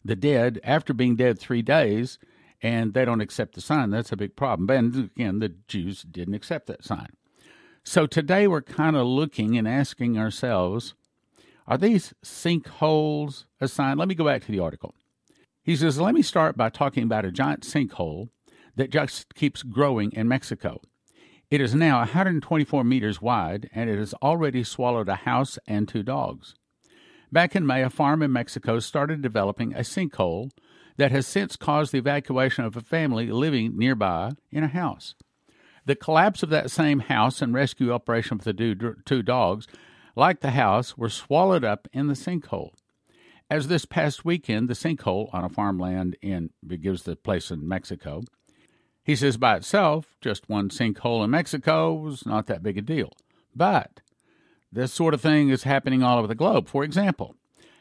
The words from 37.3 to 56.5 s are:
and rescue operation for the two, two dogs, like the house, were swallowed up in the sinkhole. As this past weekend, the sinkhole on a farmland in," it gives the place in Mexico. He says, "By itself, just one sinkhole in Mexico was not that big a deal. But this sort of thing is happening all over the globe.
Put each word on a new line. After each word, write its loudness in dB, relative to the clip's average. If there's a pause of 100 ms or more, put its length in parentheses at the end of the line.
and -2
rescue 0
operation -2
for -10
the 0
two, -2 (100)
two 0
dogs, 0 (480)
like 4
the -2
house, 2
were -4
swallowed 2
up -2
in -2
the 0
sinkhole. -6 (800)
As -2
this 0
past -2
weekend, 0
the -2
sinkhole -2
on -4
a -4
farmland -2
in," -4 (200)
it -8
gives -4
the -8
place -4
in -8
Mexico. -8 (800)
He 2
says, 2
"By 4
itself, 0
just -4
one -2
sinkhole 0
in 0
Mexico 0
was -8
not -2
that -4
big -4
a -4
deal. -4 (420)
But 0 (680)
this -4
sort 2
of -2
thing 6
is 2
happening 2
all 4
over 2
the -4
globe. 2